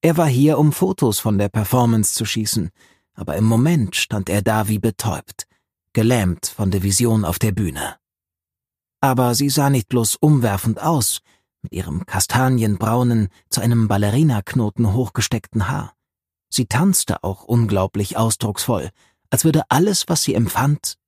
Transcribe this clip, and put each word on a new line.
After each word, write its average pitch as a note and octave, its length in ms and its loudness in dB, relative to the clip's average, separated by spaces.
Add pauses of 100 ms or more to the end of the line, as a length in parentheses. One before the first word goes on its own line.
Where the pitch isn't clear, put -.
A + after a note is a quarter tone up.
Er E3 140 2
war E3 120 2
hier, C#3 320 4
um D3+ 140 6
Fotos F#3 460 0
von G#2+ 180 0
der G2+ 120 0
Performance A2+ 640 0
zu - 100 -4
schießen, G#2+ 460 -4 (440)
aber - 220 -8
im G#2 100 2
Moment A#2 500 2
stand - 340 -4
er G2+ 120 0
da G#2+ 260 0
wie G#2+ 120 0
betäubt, - 680 -4 (460)
gelähmt A2 520 0
von - 240 -4
der F#2 140 -2
Vision G#2+ 420 0
auf F2 140 -4
der A2 120 0
Bühne. F2+ 460 -6 (1040)
Aber B2+ 320 2
sie C#3+ 160 0
sah C#3 200 2
nicht C3 200 0
bloß A#2 280 0
umwerfend A#2 640 0
aus, - 400 -2 (420)
mit - 100 -12
ihrem E2 320 -6
kastanienbraunen, A2+ 1200 0 (200)
zu - 120 -4
einem A#2 260 2
Ballerinaknoten G#2+ 1040 0
hochgesteckten A2 760 -4
Haar. - 280 -6 (540)
Sie - 180 -2
tanzte F3 560 0
auch F#2+ 200 -6
unglaublich G2+ 720 0
ausdrucksvoll, A2 760 -2 (380)
als - 140 0
würde D#3 260 4
alles, F3+ 380 2
was E3 160 -2
sie - 120 -2
empfand, A#2+ 640 -2 (100)